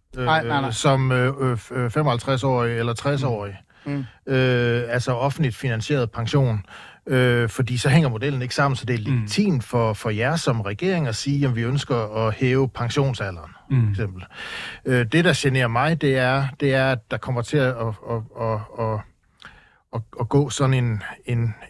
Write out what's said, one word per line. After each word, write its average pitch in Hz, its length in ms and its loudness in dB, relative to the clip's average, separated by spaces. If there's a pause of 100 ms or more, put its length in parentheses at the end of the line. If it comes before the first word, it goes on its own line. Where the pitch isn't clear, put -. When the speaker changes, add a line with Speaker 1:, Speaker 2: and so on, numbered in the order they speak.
(180)
Speaker 1:
øh, 127 60 -4
Speaker 2:
Nej, 160 200 2
nej, 147 160 0
nej. 135 100 -2
Speaker 1:
som, 135 420 2
øh, 127 280 2
øh, 127 180 0
f-, - 160 -12
øh, 123 160 -2
femoghalvtreds-årig 123 880 0
eller 117 140 -2
tres-årig. 113 640 -2 (300)
Speaker 2:
Mm. 143 180 -6 (220)
Speaker 1:
Øh, 123 640 2
altså 123 240 -2
offentligt 131 440 0
finansieret 120 540 -2
pension. 117 520 0 (440)
Øh, 123 420 4
fordi 123 280 -2
så 127 120 -2
hænger 147 200 6
modellen 123 340 -2
ikke 127 120 -6
sammen, 139 220 2
så - 80 -8
det 120 100 0 (120)
er 147 40 -2
Speaker 3:
Mm. 131 60 2
Speaker 1:
legitimt 131 480 0
for, 113 280 0
for 110 180 -4
jer 117 260 0
som 123 240 0
regering 143 480 -2
at 110 80 -2
sige, 143 220 0
"Jamen, 131 180 2
vi 117 60 0
ønsker 113 640 0
at 110 80 2
hæve 131 340 2
pensionsalderen," 110 840 -2 (200)
Speaker 3:
Mm. 131 140 4
Speaker 1:
for 104 60 2
eksempel. 98 340 -4 (600)
Øh, 127 280 2
det, 165 120 4
der 175 120 6
generer 131 320 2
mig, 139 320 2
det 135 160 2
er, 131 300 2 (140)
det 139 140 2
er, 131 180 2
at 117 180 -6
der 117 60 -2
kommer 120 260 -4
til - 140 -2
at, 131 120 4
at, 117 180 -2 (240)
at, 113 480 -4 (220)
at, 110 180 -2 (960)
at, 117 60 -4 (200)
at 117 80 -2
gå 143 220 2
sådan 131 240 0
en, 117 280 0 (240)
en, 117 280 0 (160)